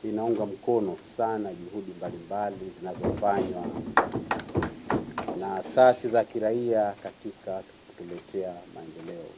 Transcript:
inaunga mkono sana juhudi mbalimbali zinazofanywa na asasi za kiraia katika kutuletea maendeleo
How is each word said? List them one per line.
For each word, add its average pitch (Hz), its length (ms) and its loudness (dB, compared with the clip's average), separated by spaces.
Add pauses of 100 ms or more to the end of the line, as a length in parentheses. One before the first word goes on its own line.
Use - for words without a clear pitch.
inaunga 110 420 2
mkono 101 500 2 (200)
sana 110 380 0
juhudi 92 420 -8
mbalimbali 90 600 -4 (220)
zinazofanywa 92 880 0 (1800)
na 190 160 -2
asasi 127 520 6
za 113 160 6
kiraia 110 680 2 (100)
katika 95 600 -8 (240)
kutuletea 87 680 -8 (200)
maendeleo 82 500 -12 (140)